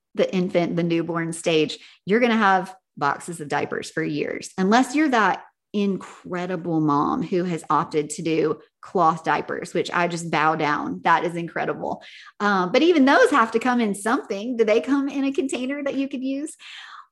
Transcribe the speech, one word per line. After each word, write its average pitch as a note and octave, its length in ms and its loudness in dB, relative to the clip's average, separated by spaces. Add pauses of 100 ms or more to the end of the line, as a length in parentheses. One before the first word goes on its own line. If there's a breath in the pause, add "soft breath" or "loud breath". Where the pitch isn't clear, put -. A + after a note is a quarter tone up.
(140)
the F#3+ 200 0
infant, F3+ 420 0
the E3+ 80 0
newborn E3 480 -2
stage, D#3+ 480 0 (260 loud breath)
you're G3+ 140 2
gonna A#3 160 2
have G3 400 2 (220)
boxes D3+ 420 -4
of D3+ 80 -10
diapers - 420 -4
for D#3+ 140 -4
years, - 540 -6
unless A3+ 360 2
you're D4+ 160 2
that G#3 340 2 (300)
incredible F3+ 1080 -4
mom D3 420 2
who F3 200 0
has F3 260 -4
opted D3+ 420 0
to - 100 -10
do D#3+ 380 0 (220 loud breath)
cloth E3 420 2
diapers, - 500 -2
which E3 180 -2
I F3 160 0
just E3+ 240 -6
bow D#3 240 2
down. D#3 480 -2
That E3 200 4
is E3+ 120 -4
incredible. D#3+ 680 -6 (360 loud breath)
Um, F#3+ 320 0
but B3+ 100 4
even D#4+ 240 6
those D4+ 260 6
have A3+ 200 2
to A#3 80 0
come B3 200 0
in G#3 160 0
something. A3+ 640 -4
Do A3+ 80 4
they G#3+ 160 2
come C#4 260 0
in C4+ 160 -4
a C4+ 80 0
container C4+ 520 -4
that C#4 120 -4
you C4+ 140 -2
could C4 140 -8
use? C4+ 320 -6 (560 loud breath)